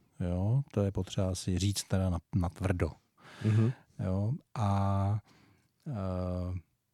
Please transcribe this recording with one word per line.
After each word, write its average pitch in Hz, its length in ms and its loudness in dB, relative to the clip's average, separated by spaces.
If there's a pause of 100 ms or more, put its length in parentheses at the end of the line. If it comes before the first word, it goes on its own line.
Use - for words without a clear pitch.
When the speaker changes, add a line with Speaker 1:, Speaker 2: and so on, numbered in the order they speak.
(200)
Speaker 1:
jo? 95 420 0 (100)
To 104 80 2
je 98 120 2
potřeba 92 420 -2
si 90 240 -2
říct 98 300 0
teda 92 220 2
na-, 87 80 0 (160)
natvrdo. 90 560 0 (540)
Speaker 2:
Mhm. 110 280 4 (320)
Speaker 1:
Jo? 98 280 0 (220)
A, 98 640 2 (680)
eh, 92 680 -4 (360)